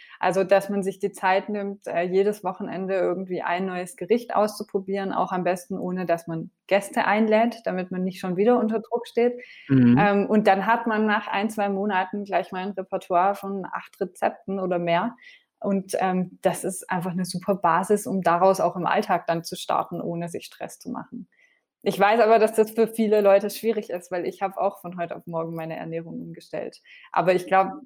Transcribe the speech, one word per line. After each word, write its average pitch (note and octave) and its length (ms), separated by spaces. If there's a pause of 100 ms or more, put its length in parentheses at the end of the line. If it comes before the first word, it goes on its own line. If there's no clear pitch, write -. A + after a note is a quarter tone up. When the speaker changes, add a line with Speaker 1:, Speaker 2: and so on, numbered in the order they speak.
(200)
Speaker 1:
Also, F#3 240
dass G3 260
man G3+ 140
sich F#3+ 160
die G3+ 120
Zeit G3 380
nimmt, G3+ 380
äh, E3+ 160
jedes G3 400
Wochenende F#3+ 500
irgendwie F3+ 480
ein F3 240
neues F3+ 300
Gericht A#3 400
auszuprobieren, G3 760
auch F3+ 200
am F#3 120
besten, F#3 360
ohne F3+ 260
dass E3+ 220
man E3 240 (160)
Gäste G3+ 380
einlädt, A3 600
damit F#3 240
man F#3 140
nicht F#3 160
schon F#3 180
wieder A#3+ 220
unter A3 200
Druck A#3 280
steht. A#3+ 340 (280)
Speaker 2:
Mhm. B2+ 280
Speaker 1:
Ähm, G3+ 300
und G#3+ 200
dann F#3+ 180
hat A3 220
man G#3+ 180
nach G#3+ 220
ein, G3+ 220
zwei G#3 200
Monaten G3 560
gleich F#3+ 260
mal F#3 120
ein G3+ 80
Repertoire F#3+ 640
von G3 360
acht - 280
Rezepten G3 600
oder F3+ 200
mehr. F3 360 (440)
Und, G3 400
ähm, F#3 420
das F3 220
ist - 260
einfach F3+ 240
'ne F3+ 120
super F3+ 300
Basis, F#3+ 520
um F#3+ 140
daraus F3 400
auch E3+ 160
im F3 80
Alltag F#3 420
dann E3 160
zu - 140
starten, - 440
ohne E3+ 280
sich - 160
Stress - 340
zu - 100
machen. - 380 (560)
Ich D3+ 160
weiß G#3 220
aber, A3 180
dass G#3+ 140
das A3 180
für A3+ 160
viele G#3+ 340
Leute G3+ 280
schwierig G#3+ 400
ist, F3 220
weil F3+ 160
ich F#3 140
hab F#3+ 160
auch G3 240
von F3+ 180
heute E3+ 160
auf F3 120
morgen E3 280
meine D#3+ 220
Ernährung E3 440
umgestellt. E3 600 (300)
Aber F3 220
ich F3+ 140
glaub, F#3+ 220 (160)